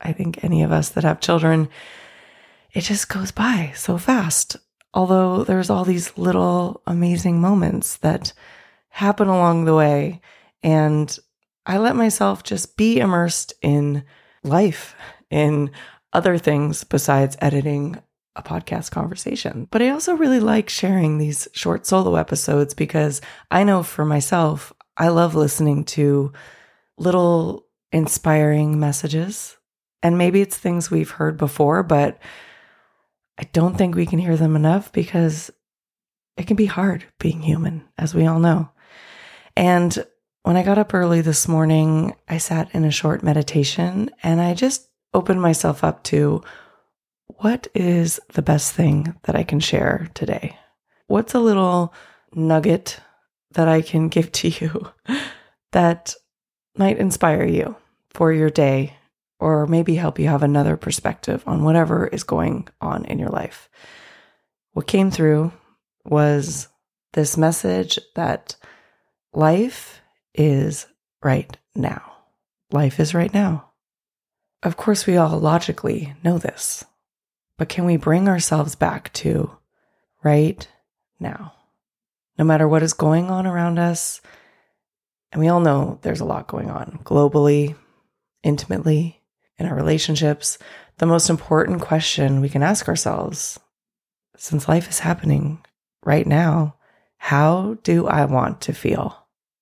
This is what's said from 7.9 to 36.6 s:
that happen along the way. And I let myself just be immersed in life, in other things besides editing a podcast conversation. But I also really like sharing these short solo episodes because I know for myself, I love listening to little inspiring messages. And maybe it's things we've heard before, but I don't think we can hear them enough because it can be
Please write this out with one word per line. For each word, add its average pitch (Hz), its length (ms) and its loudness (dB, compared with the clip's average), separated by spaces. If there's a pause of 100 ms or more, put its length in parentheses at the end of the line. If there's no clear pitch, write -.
that - 340 -2 (560)
happen 202 400 0
along 175 360 2
the 160 100 4
way. 151 460 2 (420)
And 151 540 2 (500)
I 185 120 -2
let 233 180 2
myself 208 480 0
just - 320 -8
be 226 240 4
immersed 175 600 0
in 143 440 0 (380)
life, 170 520 0 (360)
in 147 420 0 (400)
other 170 260 2
things 151 460 0
besides 139 560 0
editing 143 580 -2 (380)
a - 60 -16
podcast 165 500 -10
conversation. - 800 -8
But 233 120 0
I 247 80 2
also 320 240 -2
really 277 260 2
like 214 280 0
sharing 175 500 0
these 151 340 -4
short - 340 -4
solo 185 280 2
episodes 147 580 -2
because 151 480 -2 (300)
I 185 140 4
know 196 180 4
for - 220 -4
myself, 151 680 0 (240)
I 165 120 2
love 170 260 2
listening 151 500 0
to 143 480 0 (640)
little 175 720 2 (260)
inspiring 151 880 2
messages. 156 760 -4 (460)
And 170 140 2
maybe 180 240 4
it's 196 160 -2
things 175 340 -4
we've 160 200 -2
heard 156 260 -4
before, 151 460 0
but 151 360 0 (1200)
I - 140 -10
don't 180 240 2
think 180 180 0
we 175 120 0
can 165 120 -2
hear 175 180 0
them 156 200 2
enough 160 360 2
because 160 580 -2 (840)
it 180 100 -8
can 214 100 0
be 214 100 4